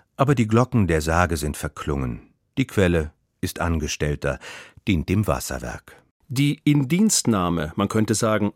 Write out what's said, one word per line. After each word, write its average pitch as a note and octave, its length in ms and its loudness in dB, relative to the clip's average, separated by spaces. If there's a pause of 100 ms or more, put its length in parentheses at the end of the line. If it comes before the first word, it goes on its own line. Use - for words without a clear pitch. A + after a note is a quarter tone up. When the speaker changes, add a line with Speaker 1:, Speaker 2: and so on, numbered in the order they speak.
(160)
Speaker 1:
aber C#3 180 2
die A#2 140 2
Glocken A2+ 400 2
der D#2+ 120 2
Sage E2 360 2
sind D2 200 -4
verklungen. C2+ 760 -6 (260)
Die C3+ 80 0
Quelle F2 460 2 (280)
ist - 200 -6
Angestellter, D2+ 800 -2 (480)
dient E2+ 200 0
dem G2+ 200 0
Wasserwerk. B1+ 720 -6 (260)
Speaker 2:
Die C#3+ 360 0
Indienstnahme, B2 1120 2
man G2+ 100 0
könnte A2 300 0
sagen, G#2+ 400 0